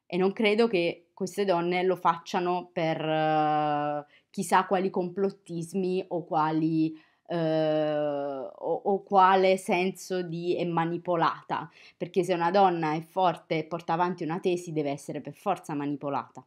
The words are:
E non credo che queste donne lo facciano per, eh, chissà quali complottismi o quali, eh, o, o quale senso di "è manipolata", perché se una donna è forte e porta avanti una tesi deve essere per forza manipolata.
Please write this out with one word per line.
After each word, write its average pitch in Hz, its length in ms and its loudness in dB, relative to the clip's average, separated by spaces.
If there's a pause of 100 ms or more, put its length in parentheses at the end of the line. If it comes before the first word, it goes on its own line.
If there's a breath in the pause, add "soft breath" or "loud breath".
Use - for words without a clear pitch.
E 180 100 -6
non 190 160 2
credo 214 340 2
che 175 460 -2
queste 196 320 -4
donne 180 380 0
lo 185 120 2
facciano 175 760 -2
per, 160 260 -2
eh, 151 1040 0 (240 soft breath)
chissà 190 360 2
quali 190 240 0
complottismi 185 1200 -4
o 165 160 -6
quali, 160 680 0 (340 loud breath)
eh, 170 100 -4
o, 151 1500 -2
o 196 200 0
quale 190 540 6
senso 185 640 -2
di 170 340 -4
"è 170 100 -2
manipolata", 170 1040 -2 (280 loud breath)
perché 180 260 -2
se 180 100 -2
una 170 180 0
donna 175 420 4
è 160 80 -4
forte 165 580 -2
e 151 60 -4
porta 165 280 -6
avanti 175 300 0
una 165 160 -4
tesi 180 320 -2
deve 151 200 -2
essere 143 300 -10
per 147 120 -14
forza - 400 -6
manipolata. 143 720 -6